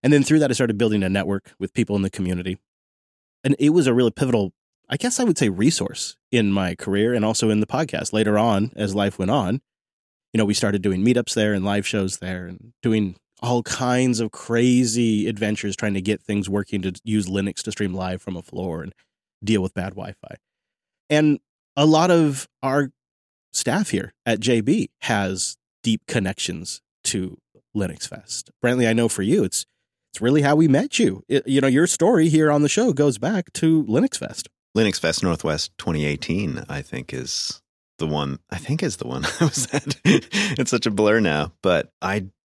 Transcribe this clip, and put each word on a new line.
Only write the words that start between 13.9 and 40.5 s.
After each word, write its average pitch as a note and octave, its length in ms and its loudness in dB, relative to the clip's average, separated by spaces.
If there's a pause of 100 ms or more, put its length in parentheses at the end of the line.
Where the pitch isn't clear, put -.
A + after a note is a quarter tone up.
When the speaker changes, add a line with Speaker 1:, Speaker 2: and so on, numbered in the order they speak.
Speaker 1:
of A2+ 140 -4
crazy A#2 960 0
adventures G#2 480 -4
trying G#2 180 -2
to G2 60 -2
get G2 200 -2
things G2+ 280 -4
working G2 340 -4
to F#2 120 -4 (100)
use G#2+ 220 -2
Linux G2 360 -4
to A2+ 80 -8
stream G2 240 -6
live F#2 280 -6
from F#2 140 -10
a E2 60 -12
floor E2+ 400 -8
and F#2 120 -14 (500)
deal G#2 180 2
with F#2 120 -6
bad G2 160 -6
Wi-Fi. - 460 -16 (760)
And D3+ 280 4 (380)
a D3 100 4
lot D#3 240 4
of D#3 380 2 (140)
our C3+ 280 0 (600)
staff F3 380 -2
here - 240 -4 (120)
at A2+ 140 0
J A#2 220 2
B D#3 280 0 (120)
has F#2+ 540 -2 (280)
deep A2+ 240 2
connections F#2 720 -6 (240)
to F#2 340 -4 (380)
Linux F2 320 -4
Fest. - 420 -14 (140)
Brantley, B2 240 2
I A2+ 60 2
know A#2 140 2
for - 140 -2
you, C3 220 2
it's, - 220 -6 (460)
it's - 100 -14
really C#3 200 2
how C#3+ 140 4
we D#3+ 120 6
met D#3+ 300 2
you. G#2 300 0
It, C3+ 200 0
you C3+ 120 2
know, C3+ 80 2
your C#3+ 180 4
story E3+ 420 4
here D#3 220 4
on D3 100 4
the D3 80 4
show A3 240 2
goes C#3+ 240 2
back F#3 380 -4
to D#3+ 300 2
Linux C3 340 0
Fest. - 300 -10 (280)
Speaker 2:
Linux G#2+ 240 2
Fest E2 220 0
Northwest D#2+ 560 -2
twenty D2+ 260 -2
eighteen, - 640 -4
I C#2+ 140 -8
think, - 320 -12
is - 480 -8 (340)
the D#2+ 100 -4
one, D2 320 -4 (120)
I F2+ 80 -10
think D3+ 240 -4
is C3+ 160 -4
the - 80 -10
one C3 260 -8
<laughs> - 80 -8
I E3+ 40 2
was C#3 280 -2
at. C#3+ 320 -4
It's G3 640 2